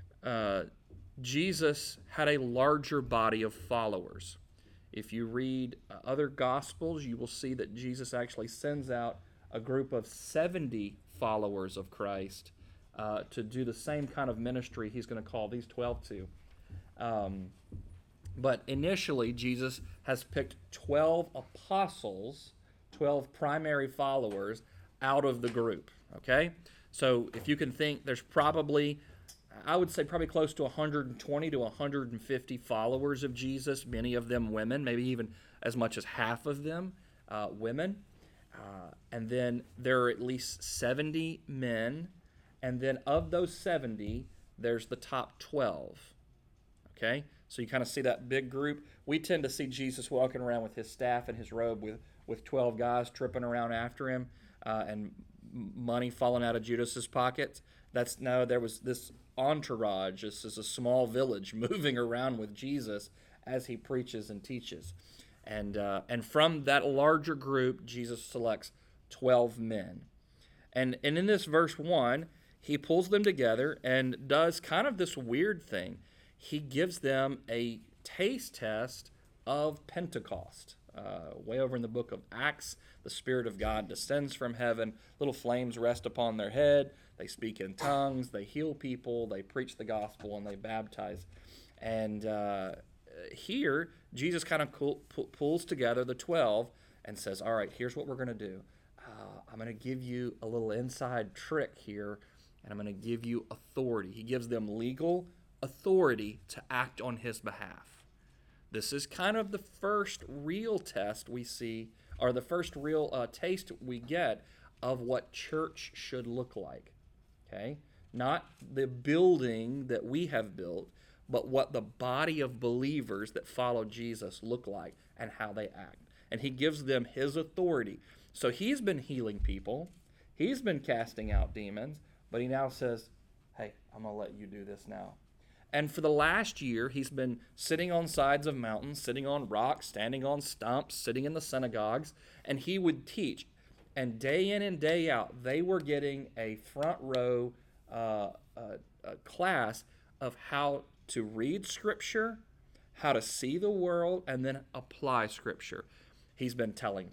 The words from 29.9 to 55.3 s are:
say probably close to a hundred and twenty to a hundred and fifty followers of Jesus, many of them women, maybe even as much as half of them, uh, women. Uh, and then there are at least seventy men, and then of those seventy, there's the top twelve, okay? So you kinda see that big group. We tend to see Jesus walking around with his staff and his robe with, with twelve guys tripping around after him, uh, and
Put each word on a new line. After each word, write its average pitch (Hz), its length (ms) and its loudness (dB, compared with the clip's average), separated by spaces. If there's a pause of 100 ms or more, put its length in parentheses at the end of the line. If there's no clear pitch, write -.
say 160 140 0
probably 165 220 0
close 156 280 4
to 151 100 0
a 131 40 2
hundred 147 400 0
and 117 100 -10
twenty 147 320 0
to 127 140 2
a 110 60 0
hundred 143 420 -2
and 113 100 -8
fifty 127 340 -2
followers 127 680 0
of 131 120 -2
Jesus, 135 500 -2
many 120 300 0
of 117 140 0
them 117 220 2
women, 113 340 0
maybe 123 240 2
even 113 260 -2 (280)
as 117 140 0
much 113 220 2
as 98 60 -6
half 117 420 0
of 143 160 -2
them, 170 320 -6 (340)
uh, 104 220 -4
women. 131 480 -2 (560)
Uh, 98 380 -12 (200)
and 113 160 -4
then 123 360 2 (120)
there 127 280 6
are 120 40 8
at 117 140 0
least 127 400 -4
seventy 151 840 0
men, 127 640 -2 (540)
and 127 180 -2
then 131 260 2
of 160 240 2
those 175 240 2
seventy, 120 720 -2 (300)
there's 117 300 0
the - 100 -6
top - 420 -6
twelve, - 760 -2 (840)
okay? 127 280 0 (240)
So - 120 -8
you 113 80 -4
kinda 127 160 0
see 131 160 -4
that 123 300 2
big 131 180 0
group. 143 380 -2 (180)
We 151 140 2
tend 160 240 2
to 131 80 0
see 139 160 -4
Jesus 131 440 -4
walking 127 300 4
around 120 220 0
with 110 140 -6
his 113 140 -8
staff 123 380 0
and 117 80 -4
his 117 160 -10
robe 113 300 0
with, 107 180 -8 (260)
with 113 160 -6
twelve 120 360 2
guys 120 320 2
tripping 123 340 -2
around 120 280 0
after 120 360 -2
him, 127 220 -2 (340)
uh, 110 240 0
and 107 240 -4 (420)